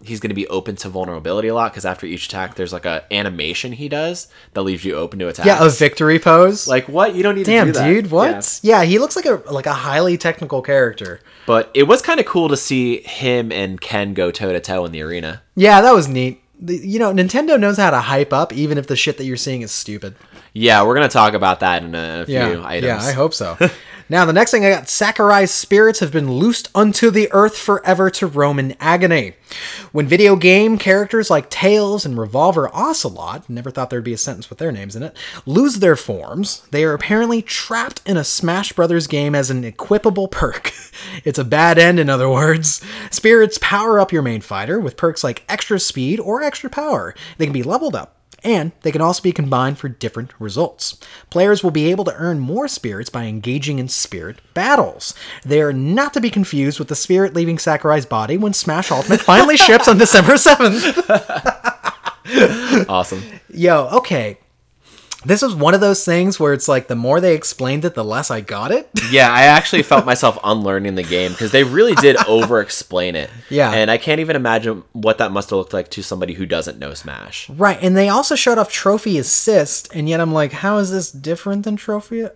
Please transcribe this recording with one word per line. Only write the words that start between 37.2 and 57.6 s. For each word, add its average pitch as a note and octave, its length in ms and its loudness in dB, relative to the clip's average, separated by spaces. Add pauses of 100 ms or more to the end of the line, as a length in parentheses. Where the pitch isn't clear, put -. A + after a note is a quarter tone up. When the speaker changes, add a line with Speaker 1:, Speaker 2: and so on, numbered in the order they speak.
Speaker 2:
trapped - 640 -8
in F#3+ 100 0
a D3 80 -2
Smash F3+ 480 -4
Brothers E3+ 360 0
game D3 260 -2
as C3+ 160 0
an B2+ 200 -4
equipable - 600 -2
perk. - 480 -6
<laughs> - 40 -20 (420)
It's D3 140 -2
a C3+ 60 -2
bad D#3+ 340 4
end, E3+ 220 6
in D3 100 2
other C3 200 0
words. D#3 520 0 (280)
Spirits A3 500 4
power G#3 400 0
up F#3 100 2
your D#3+ 120 0
main A#2 180 -4
fighter G#2+ 400 -6
with E3+ 160 -6
perks E3 260 -2
like B2 280 -6
extra G#3 280 -4
speed C#3+ 400 -4
or A3 240 -6
extra C#4+ 280 -6
power. C4 440 -6 (220)
They E3 100 -2
can C#3+ 60 -6
be C3 100 -4
leveled A3 320 -4
up, - 220 -10 (260)
and F3 300 -2 (100)
they D#3+ 80 0
can D3 100 -2
also E3+ 220 0
be F#3 100 0
combined C3+ 460 -2
for C#3+ 100 -10
different A#2+ 520 -10
results. A2 580 -6 (320)
Players G3 320 2
will F3+ 80 2
be D3+ 220 0
able F3+ 120 -2
to D#3+ 120 -4
earn E3 240 -4
more F3+ 260 -4
spirits G#2+ 440 -8
by A#2+ 140 -8
engaging B2+ 540 -6
in B2+ 100 -6
spirit E2+ 520 -8 (140)
battles. G#3+ 600 -2 (300)
They D3 180 2
are D3 100 0
not F3+ 420 -2
to C#4+ 60 0
be A3+ 100 -2
confused D3 500 -2
with D3 80 -8
the D3 80 -6
spirit F#3 360 0
leaving E3+ 260 -2
Sakurai's D3+ 480 0